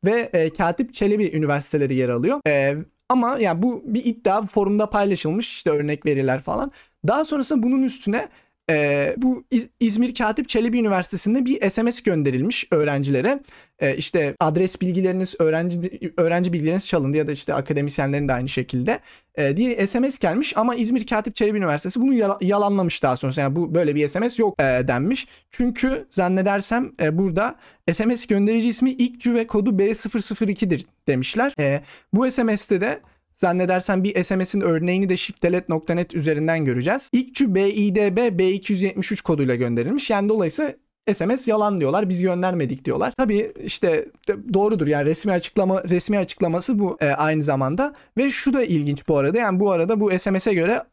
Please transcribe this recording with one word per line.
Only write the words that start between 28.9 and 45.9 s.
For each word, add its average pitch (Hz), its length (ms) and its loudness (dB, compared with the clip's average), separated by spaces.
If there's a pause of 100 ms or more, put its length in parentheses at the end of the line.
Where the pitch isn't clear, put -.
İkcü 247 440 -2
ve 226 120 0
kodu 208 320 0
B 202 160 2
sıfır 220 260 -4
sıfır 202 280 -2
ikidir 180 380 -2 (220)
demişler. 175 500 0
E, 143 220 0 (320)
bu 254 180 4
S 254 120 0
M 214 140 2
S'te 202 240 0
de 247 200 -4 (340)
zannedersem 180 680 0
bir 185 200 0
S 196 120 -2
M 185 80 0
S'in 196 160 -2
örneğini 180 480 2
de 180 80 0
shift - 260 -6
delete 170 260 0
nokta 160 260 -2
net 175 200 -4
üzerinden 160 500 0
göreceğiz. 135 480 -2
İlk 254 220 0
çü 226 200 2
B 196 140 4
İ 208 260 2
D 202 220 2
B 226 220 0
B 185 100 4
iki 196 240 -2
yüz 185 100 0
yetmiş 190 300 -2
üç 196 80 -6
koduyla 143 340 0
gönderilmiş. 120 560 -2
Yani 202 180 0
dolayısıyla 214 440 0 (400)
S 170 140 0
M 247 120 0
S 254 120 -2
yalan 208 280 2
diyorlar, 170 300 0
"Biz 180 140 0
göndermedik." 180 640 -2
diyorlar. 208 320 -2
Tabii 214 360 0 (120)
işte 165 440 0 (200)
de-, 208 260 -4
doğrudur 196 320 2
yani 147 180 2
resmi 165 280 0
açıklama, 190 520 0
resmi 180 340 0